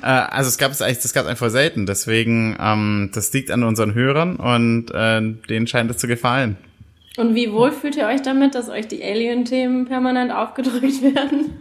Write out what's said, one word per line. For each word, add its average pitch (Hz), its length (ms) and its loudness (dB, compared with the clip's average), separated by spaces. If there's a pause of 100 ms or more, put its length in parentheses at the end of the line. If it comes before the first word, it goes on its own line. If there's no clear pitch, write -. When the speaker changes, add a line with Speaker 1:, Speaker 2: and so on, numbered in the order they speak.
Speaker 1:
Äh, - 40 -8
also 131 420 2
es 120 100 -2
gab 135 140 2
es - 100 -6
eigentlich, 120 180 0
das - 140 -2
gab's 135 140 2
einfach 120 220 -2
selten. 131 360 2
Deswegen, 113 720 0
ähm, 104 540 0
das - 200 -2
liegt 135 160 -2
an 120 140 2
unseren 110 300 2
Hörern 143 420 2
und, 117 560 2
äh, 110 280 2 (280)
denen 113 180 0
scheint 117 240 0
es 117 80 -6
zu - 80 -4
gefallen. 120 500 0 (640)
Speaker 2:
Und 233 160 2
wie 233 180 0
wohl 240 200 4
fühlt 294 240 -6
ihr 262 100 0
euch 254 160 0
damit, 269 320 2
dass 240 140 -4
euch 220 200 -8
die - 140 -10
Alien-Themen 240 840 0
permanent 254 460 0
aufgedrückt 247 720 -2
<laughs> 269 120 4
werden? 285 460 0